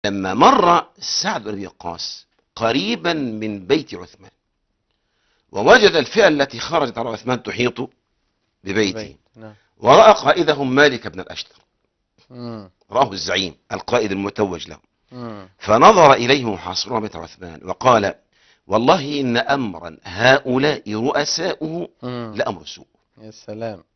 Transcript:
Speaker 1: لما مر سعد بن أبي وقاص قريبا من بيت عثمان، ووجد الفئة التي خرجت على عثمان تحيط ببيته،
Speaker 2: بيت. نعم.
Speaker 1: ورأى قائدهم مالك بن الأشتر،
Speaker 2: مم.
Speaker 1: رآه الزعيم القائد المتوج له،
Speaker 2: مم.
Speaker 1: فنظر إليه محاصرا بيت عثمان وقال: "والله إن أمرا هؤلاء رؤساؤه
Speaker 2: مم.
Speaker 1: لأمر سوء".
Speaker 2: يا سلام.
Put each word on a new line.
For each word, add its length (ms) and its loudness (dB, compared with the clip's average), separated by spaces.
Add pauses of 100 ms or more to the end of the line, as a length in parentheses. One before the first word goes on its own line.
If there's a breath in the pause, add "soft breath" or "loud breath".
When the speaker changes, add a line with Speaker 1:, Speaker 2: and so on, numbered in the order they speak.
Speaker 1:
لما 280 -4
مر 540 4 (120)
سعد 440 -6
بن 80 -10
أبي 160 -10
وقاص 600 -14 (280)
قريبا 580 -2
من 540 -8
بيت 280 -2
عثمان، 360 -20 (1200)
ووجد 440 6
الفئة 320 2
التي 320 0
خرجت 380 -4
على 120 -6
عثمان 340 -6
تحيط 460 -4 (760)
ببيته، 400 -2
Speaker 2:
بيت. 140 -18 (180)
نعم. 180 -20 (240)
Speaker 1:
ورأى 360 8
قائدهم 600 0
مالك 320 2
بن 120 -12
الأشتر، 360 -16 (720)
Speaker 2:
مم. 400 -14 (220)
Speaker 1:
رآه 200 0
الزعيم 440 -6 (160)
القائد 400 -2
المتوج 580 -4
له، 80 -20 (340)
Speaker 2:
مم. 380 -16 (100)
Speaker 1:
فنظر 540 8
إليه 320 0
محاصرا 540 -6
بيت 160 -10
عثمان 480 -16
وقال: 500 2 (540)
"والله 540 0
إن 160 -2
أمرا 680 -6
هؤلاء 880 0
رؤساؤه 960 -4 (140)
Speaker 2:
مم. 320 -10
Speaker 1:
لأمر 300 -6
سوء". 220 -20 (340)
Speaker 2:
يا 100 -20
سلام. 520 -14 (120)